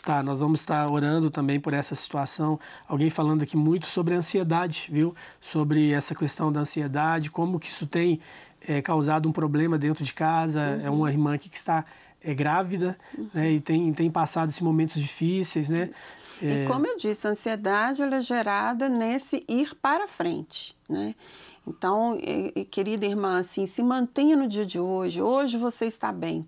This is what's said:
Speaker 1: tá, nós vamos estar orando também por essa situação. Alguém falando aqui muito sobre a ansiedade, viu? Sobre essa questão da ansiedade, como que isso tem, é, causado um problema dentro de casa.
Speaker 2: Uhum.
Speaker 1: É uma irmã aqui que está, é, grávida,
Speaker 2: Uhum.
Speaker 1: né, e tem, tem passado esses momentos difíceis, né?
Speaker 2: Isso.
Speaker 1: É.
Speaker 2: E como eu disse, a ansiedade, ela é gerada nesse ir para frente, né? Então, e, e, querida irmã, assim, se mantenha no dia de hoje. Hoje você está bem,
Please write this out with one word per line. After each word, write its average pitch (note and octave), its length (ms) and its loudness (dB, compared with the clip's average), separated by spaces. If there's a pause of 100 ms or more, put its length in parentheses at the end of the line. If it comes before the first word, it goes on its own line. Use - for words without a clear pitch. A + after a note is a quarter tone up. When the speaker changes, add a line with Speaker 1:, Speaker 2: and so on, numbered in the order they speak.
Speaker 1:
tá, C#3+ 220 0
nós C3+ 160 -2
vamos D3+ 220 4
estar D3 280 0
orando D3 400 2
também C#3+ 300 0
por C#3+ 140 -2
essa C#3+ 200 -2
situação. D3+ 640 -2 (280)
Alguém D3 220 2
falando D#3 340 2
aqui D3 140 -2
muito D#3+ 300 4
sobre E3+ 280 0
a - 20 2
ansiedade, E3+ 720 0
viu? D#3+ 220 2 (280)
Sobre D3+ 500 2
essa C#3+ 240 0
questão D#3 360 0
da D3 100 0
ansiedade, D3 680 0
como E3+ 300 0
que - 80 -8
isso - 180 -6
tem, E3+ 340 2 (460)
é, C#3+ 160 0
causado D#3 460 2
um D#3+ 40 4
problema D#3 460 2
dentro D3+ 280 0
de B2+ 80 -6
casa. D#3+ 480 0 (180)
Speaker 2:
Uhum. C#3+ 60 -6
Speaker 1:
É C#3+ 40 -2
uma D3 220 2
irmã D3 240 2
aqui - 140 -8
que - 80 -10
está, D#3+ 260 0 (400)
é, D#3 100 -4
grávida, F3+ 640 0 (200)
Speaker 2:
Uhum. G#3+ 160 -8
Speaker 1:
né, D#3+ 180 2
e D3+ 80 4
tem, D#3+ 340 2
tem E3 160 2
passado E3 400 0
esses D3+ 120 -6
momentos D#3+ 400 2
difíceis, E3 680 -2
né? E3 260 0
Speaker 2:
Isso. - 200 -10 (280)
Speaker 1:
É. C#3+ 220 0
Speaker 2:
E C3+ 40 0
como C4+ 200 2
eu B4 100 -4
disse, G#3+ 300 -2
a G#3 40 2
ansiedade, A3 680 0
ela C#4 140 0
é C4 60 0
gerada A#3 640 0
nesse B3 640 0
ir C4 260 0
para E4 320 0
frente, - 720 -6 (100)
né? G3 260 -4 (520)
Então, G#3 560 0
e, F#3+ 360 -4
e, G3 80 -4
querida G#3 400 -2
irmã, G3+ 340 0
assim, F#3+ 260 -2
se F#3 160 -2
mantenha B3+ 540 4
no C4+ 140 4
dia G#3 160 -2
de F#3 160 -4
hoje. F#3 400 0
Hoje B3 360 2
você A#3 280 -2
está A3 260 -2
bem, E3 360 -4